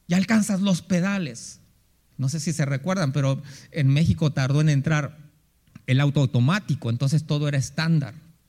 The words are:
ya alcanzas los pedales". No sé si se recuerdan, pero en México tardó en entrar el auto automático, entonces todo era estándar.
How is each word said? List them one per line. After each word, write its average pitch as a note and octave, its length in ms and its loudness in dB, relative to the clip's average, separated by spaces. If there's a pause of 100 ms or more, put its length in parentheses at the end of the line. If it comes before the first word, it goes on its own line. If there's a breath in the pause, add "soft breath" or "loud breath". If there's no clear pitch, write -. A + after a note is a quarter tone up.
ya F3 80 2
alcanzas G3+ 420 2
los F#3 220 0
pedales". F3+ 800 -4 (560)
No C3+ 100 0
sé D3+ 140 -4
si E3+ 100 -4
se C#3+ 140 -2
recuerdan, C#3+ 480 -2
pero C3+ 280 0 (300 loud breath)
en C#3+ 160 0
México D#3 460 2
tardó C#3 260 0
en D#3 80 4
entrar D3 640 -2 (560)
el B2+ 140 2
auto C#3+ 180 2
automático, C3 680 0
entonces C#3 360 0
todo D3 220 -2
era C#3+ 100 -2
estándar. D3 580 -2 (340)